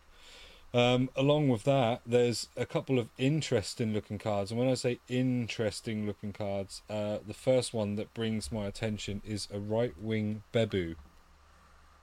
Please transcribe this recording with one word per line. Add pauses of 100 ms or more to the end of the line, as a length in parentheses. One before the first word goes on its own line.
(720)
Um,
along
with
that,
there's
a
couple
of (100)
interesting
looking
cards.
And
when
I
say
interesting
looking
cards,
uh,
the
first
one
that
brings
my
attention
is
a
right
wing (100)
Bebu. (1080)